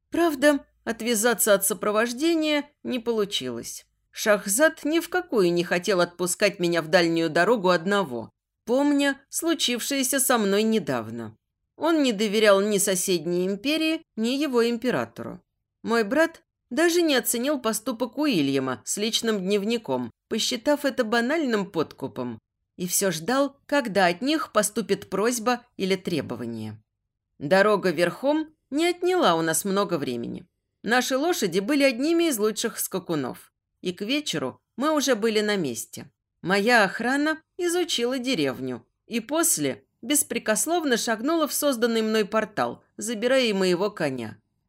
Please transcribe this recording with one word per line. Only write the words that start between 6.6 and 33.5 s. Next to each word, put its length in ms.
в 60
дальнюю 420
дорогу 400
одного, 600
помня 640
случившееся 920
со 160
мной 260
недавно. 720
Он 260
не 100
доверял 480
ни 180
соседней 680
империи, 560
ни 140
его 380
императору. 720
Мой 200
брат 400
даже 320
не 120
оценил 440
поступок 600
Уильяма 680
с 120
личным 440
дневником, 720
посчитав 560
это 200
банальным 640
подкупом. 680
И 100
всё 240
ждал, 460
когда 400
от 160
них 300
поступит 580
просьба 540
или 200
требование. 880
Дорога 520
верхом 580
не 160
отняла 480
у 80
нас 220
много 340
времени. 480
Наши 340
лошади 440
были 220
одними 460
из 100
лучших 400
скакунов. 720